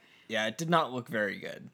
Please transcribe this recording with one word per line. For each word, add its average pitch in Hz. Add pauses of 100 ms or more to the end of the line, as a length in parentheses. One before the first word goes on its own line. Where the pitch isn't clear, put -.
(280)
Yeah, 110
it 113
did 165
not 160
look 127
very 104
good. -